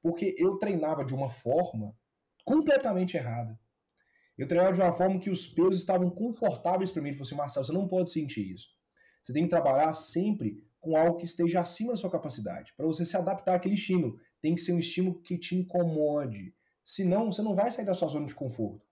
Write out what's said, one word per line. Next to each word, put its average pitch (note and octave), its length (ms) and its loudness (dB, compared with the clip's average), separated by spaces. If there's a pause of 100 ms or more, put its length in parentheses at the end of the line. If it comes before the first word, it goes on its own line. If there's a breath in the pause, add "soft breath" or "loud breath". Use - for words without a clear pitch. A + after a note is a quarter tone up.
porque E3+ 380 -2
eu F#3 200 2
treinava D#3 460 0
de C3 100 -4
uma C3+ 140 -2
forma A#2+ 640 -2 (520)
completamente C4 720 4
errada. A#2 420 -6 (800)
Eu - 80 -4
treinava F3+ 260 4
de F3+ 80 2
uma F3+ 120 4
forma F#3+ 260 2
que F#3+ 120 -4
os - 160 -4
pesos F#3 320 4
estavam F3+ 320 2
confortáveis F#3 840 -2
pra D#3 100 -4
mim. C#3+ 60 -4
Ele C#3 80 -6
falou C#3 100 -10
assim, C#3 100 -8
"Marcelo, C#3 300 -4
você D3 60 -4
não F#3 160 0
pode F#3 220 0
sentir A2+ 420 -4
isso. - 160 -16 (520 soft breath)
Você - 120 -12
tem D3+ 120 2
que E3+ 60 0
trabalhar D3+ 440 4
sempre E3 680 -2 (180)
com D#3+ 160 0
algo E3+ 200 6
que F3 80 -8
esteja E3+ 360 2
acima A3 320 -2
da A3+ 40 -2
sua F3+ 140 -4
capacidade, A#2+ 680 -6
pra D3+ 100 -2
você D#3+ 180 0
se - 120 -2
adaptar F#3 380 0
àquele F#3 200 2
estímulo. F3 440 0 (220 loud breath)
Tem D#3+ 140 0
que F3 60 -2
ser F3+ 120 -2
um F3 60 2
estímulo F3+ 440 -2
que F3+ 160 -6
te - 180 -4
incomode. D3+ 960 -2 (300)
Senão, G3 480 0
você G#3 100 -4
não G#3+ 120 -2
vai G#3 160 2
sair A3+ 140 -6
da G3 100 0
sua E3 140 -2
zona D3 180 -4
de - 80 -10
conforto." A2+ 580 -6